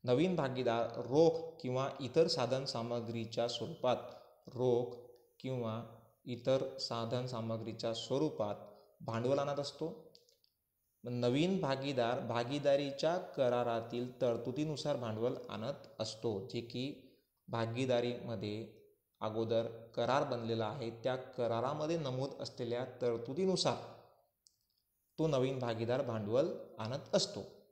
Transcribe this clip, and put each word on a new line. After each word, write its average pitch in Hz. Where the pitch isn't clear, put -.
नवीन 156
भागीदार 123
रोख 160
किंवा 127
इतर 160
साधन 131
सामग्रीच्या 117
स्वरूपात, 123
रोख 123
किंवा 117
इतर 131
साधन 120
सामग्रीच्या 113
स्वरूपात 127
भांडवल 127
आणत 143
असतो. -
नवीन 127
भागीदार 135
भागीदारीच्या 139
करारातील 120
तरतुदीनुसार 131
भांडवल 117
आणत 110
असतो. 107
जे 120
की -
भागीदारीमध्ये 117
अगोदर 113
करार 127
बनलेला 113
आहे 117
त्या 127
करारामध्ये 131
नमूद 135
असलेल्या 120
तरतुदीनुसार 131
तो 160
नवीन 135
भागीदार 120
भांडवल 117
आणत 113
असतो. -